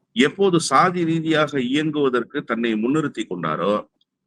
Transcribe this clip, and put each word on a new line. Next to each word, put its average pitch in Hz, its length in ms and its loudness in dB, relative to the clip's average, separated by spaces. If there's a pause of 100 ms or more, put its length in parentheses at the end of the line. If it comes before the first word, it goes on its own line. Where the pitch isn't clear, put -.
(160)
எப்போது 170 440 2
சாதி 175 440 2
ரீதியாக 156 560 0
இயங்குவதற்கு 139 840 -2
தன்னை 117 320 -2
முன்னிறுத்தி 131 480 -2
கொண்டாரோ, 87 520 -2 (520)